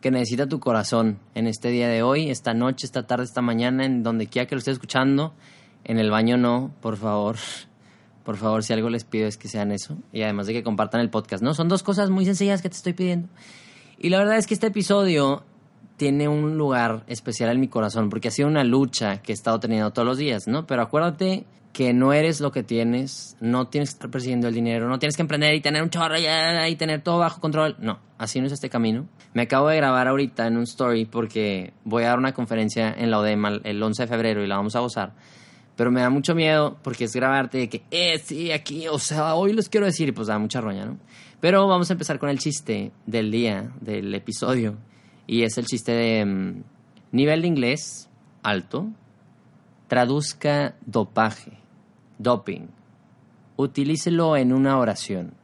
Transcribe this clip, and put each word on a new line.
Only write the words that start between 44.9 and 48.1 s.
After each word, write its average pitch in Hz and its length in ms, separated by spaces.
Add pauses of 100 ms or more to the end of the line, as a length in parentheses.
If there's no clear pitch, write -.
y 117 180
es 113 140
el 120 100
chiste 120 260
de, 113 320
mm, 95 380 (500)
nivel 151 300
de 180 40
inglés 139 600 (340)